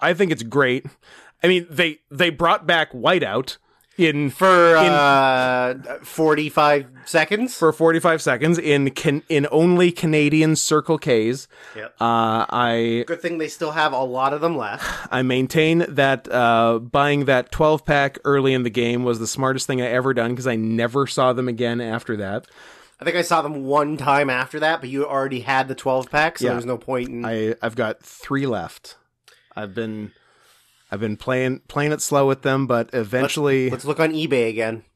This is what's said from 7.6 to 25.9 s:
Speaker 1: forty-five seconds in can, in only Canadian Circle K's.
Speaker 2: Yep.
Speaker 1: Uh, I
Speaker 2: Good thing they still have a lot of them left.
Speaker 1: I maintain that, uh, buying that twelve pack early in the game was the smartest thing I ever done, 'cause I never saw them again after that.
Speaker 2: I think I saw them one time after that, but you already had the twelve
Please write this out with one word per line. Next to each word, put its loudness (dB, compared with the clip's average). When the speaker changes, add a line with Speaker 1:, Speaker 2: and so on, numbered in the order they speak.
Speaker 1:
forty-five 2
seconds 0
in 2
can, -2
in 2
only 4
Canadian 2
Circle 0
K's. 0
Speaker 2:
Yep. -14
Speaker 1:
Uh, 2
I 0
Speaker 2:
Good -6
thing -4
they -4
still -6
have 0
a -2
lot -2
of -4
them 0
left. -8
Speaker 1:
I 0
maintain 2
that, 0
uh, 2
buying 0
that 0
twelve 2
pack 0
early 2
in 0
the -2
game 0
was -2
the -4
smartest -2
thing -2
I -2
ever 0
done, -2
'cause -6
I 0
never 0
saw 2
them -4
again -4
after -6
that. -8
Speaker 2:
I -18
think -2
I 0
saw 0
them -8
one 0
time 2
after -4
that, 0
but -12
you -2
already -4
had 0
the -8
twelve -2